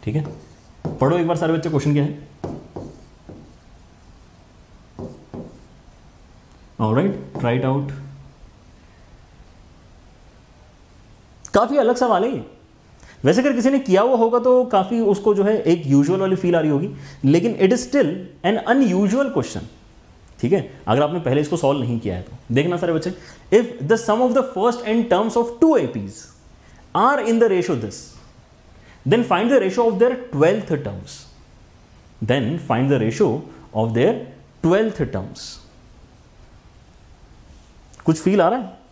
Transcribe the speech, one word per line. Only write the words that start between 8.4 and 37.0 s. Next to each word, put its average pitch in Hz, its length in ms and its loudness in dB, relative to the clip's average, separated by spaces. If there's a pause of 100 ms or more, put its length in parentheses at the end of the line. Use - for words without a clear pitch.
काफी 226 220 2
अलग 247 200 2
सवाल 220 280 2
है 262 80 -2
ये। 120 140 -8 (800)
वैसे 151 160 4
अगर 277 120 2
किसी 240 180 2
ने 277 80 2
किया 196 240 2
हुआ 254 140 2
होगा 226 220 2
तो 254 260 4
काफी 226 360 0
उसको 202 340 2
जो 196 100 2
है 208 180 2
एक 170 240 2
usual 143 340 4
वाली 190 160 0
feel 175 200 0
आ 165 40 4
रही 156 100 0
होगी, 143 180 0 (360)
लेकिन 175 320 4
it 190 160 4
is 247 160 0
still 262 220 2 (360)
an 208 120 2 (100)
unusual 226 640 2
question, - 300 -4 (760)
ठीक 147 120 0
है, 143 180 -2 (180)
अगर 120 140 2
आपने 160 180 -2
पहले 139 200 0
इसको 151 160 -2
solve 143 240 0
नहीं 117 200 -2
किया 98 160 -6
है 90 60 -10
तो। - 320 -10
देखना 165 220 0
सारे 170 160 -2
बच्चे, 165 220 -4 (400)
if 233 100 6 (280)
the 226 80 2
sum 220 200 0
of 247 140 0
the 262 100 2 (140)
first 233 300 0
n 226 140 0 (100)
terms 220 260 0
of 233 240 -2
two 320 160 6
A 139 80 0 (100)
Ps 98 240 -10 (760)
are 247 280 2
in 226 200 2
the 233 100 4
ratio 180 280 0
this, 107 220 -10 (1040)
then 226 180 2
find 214 280 0
the 262 80 6
ratio 202 280 0
of 202 140 -2
their 247 140 2 (180)
twelfth 165 500 2
terms, 95 320 -12 (1080)
then 123 220 0 (220)
find 131 240 0
the 131 80 2
ratio 113 300 0 (460)
of 110 180 -2
their 147 200 2 (520)
twelfth 202 360 0 (100)
terms। - 380 -12 (2500)